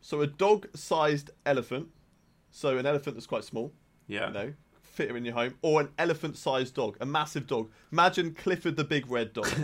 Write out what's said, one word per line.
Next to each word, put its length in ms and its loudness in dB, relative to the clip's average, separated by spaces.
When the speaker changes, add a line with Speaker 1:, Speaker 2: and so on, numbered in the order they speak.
Speaker 1:
So 200 -4
a 60 2
dog-sized 1040 2
elephant, 440 0
so 280 0
an 80 -2
elephant 300 0
that's 100 -14
quite 180 -4
small, 280 -6
Speaker 2:
Yeah. 220 -2
Speaker 1:
you 60 -6
know, 180 -6
fit 260 -6
him 80 -6
in 80 -6
your 100 -4
home, 280 0
or 180 4
an 80 0
elephant-sized 760 -2
dog, 260 -2
a 60 -4
massive 400 -2
dog. 240 -2
Imagine 440 4
Clifford 420 -2
the 80 0
Big 260 -2
Red 220 -2
Dog." 140 -4